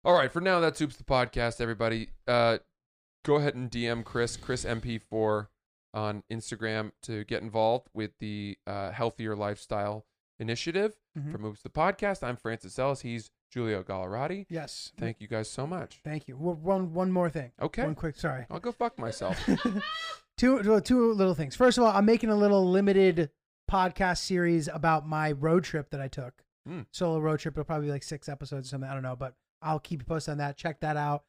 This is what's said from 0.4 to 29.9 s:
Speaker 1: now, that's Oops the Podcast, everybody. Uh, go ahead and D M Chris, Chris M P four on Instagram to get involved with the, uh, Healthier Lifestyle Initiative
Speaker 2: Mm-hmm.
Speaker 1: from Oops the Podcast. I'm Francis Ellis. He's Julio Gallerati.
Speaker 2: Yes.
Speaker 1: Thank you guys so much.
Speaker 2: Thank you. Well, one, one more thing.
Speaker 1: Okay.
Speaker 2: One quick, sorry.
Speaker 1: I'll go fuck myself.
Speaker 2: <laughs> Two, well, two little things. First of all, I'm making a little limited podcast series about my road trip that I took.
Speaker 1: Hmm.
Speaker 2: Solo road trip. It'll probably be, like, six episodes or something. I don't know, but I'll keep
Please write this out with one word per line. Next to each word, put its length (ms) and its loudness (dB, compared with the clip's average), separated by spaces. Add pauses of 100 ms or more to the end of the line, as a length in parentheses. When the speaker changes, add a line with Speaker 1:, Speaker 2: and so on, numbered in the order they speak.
Speaker 1:
now, 180 4
that's 220 2
Oops 160 -2
the 80 -18
Podcast, 560 0
everybody. 480 0 (180)
Uh, 300 4 (640)
go 120 4
ahead 200 2
and 160 -6
D 160 -2
M 160 -2
Chris, 340 -2
Chris 280 -4
M 160 -4
P 180 -4
four 500 -2 (440)
on 380 -4
Instagram 600 -4 (120)
to 200 -6
get 180 -4
involved 520 0
with 260 -4
the, 380 -8 (100)
uh, 240 -6
Healthier 440 -4
Lifestyle 680 -4 (340)
Initiative 540 -2 (240)
Speaker 2:
Mm-hmm. 140 -8
Speaker 1:
from 140 -8
Oops 180 -8
the 60 -14
Podcast. 520 0
I'm 160 -4
Francis 400 -8
Ellis. 240 0
He's 300 -8 (200)
Julio 300 -2
Gallerati. 680 -6
Speaker 2:
Yes. 500 -10
Speaker 1:
Thank 220 -6
you 60 -16
guys 220 -4
so 160 -6
much. 380 -8
Speaker 2:
Thank 240 -6
you. 100 -14
Well, 180 -2
one, 380 0
one 180 0
more 180 2
thing. 300 -6
Speaker 1:
Okay. 240 -2
Speaker 2:
One 120 -2
quick, 220 -6
sorry. 340 -4
Speaker 1:
I'll 80 -6
go 140 -4
fuck 260 -4
myself. 400 -4 (520)
Speaker 2:
<laughs> 460 -8
Two, 260 4
well, 180 6
two 320 4
little 200 4
things. 220 -4
First 240 6
of 60 6
all, 100 6
I'm 100 6
making 240 4
a 60 4
little 340 6
limited 640 6 (400)
podcast 480 2
series 480 2
about 400 0
my 240 0
road 320 4
trip 260 -6
that 100 -8
I 80 -6
took. 360 -12 (240)
Speaker 1:
Hmm. 140 -8 (100)
Speaker 2:
Solo 280 0
road 200 2
trip. 160 -6
It'll 100 -4
probably 220 -2
be, 40 -2
like, 120 -4
six 260 -10
episodes 380 -8
or 20 -14
something. 200 -6
I 40 -8
don't 100 -6
know, 120 -6
but 180 -8 (300)
I'll 160 -2
keep 220 -6